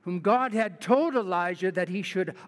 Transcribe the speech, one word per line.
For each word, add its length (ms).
whom 180
God 320
had 300
told 340
Elijah 560
that 160
he 140
should 340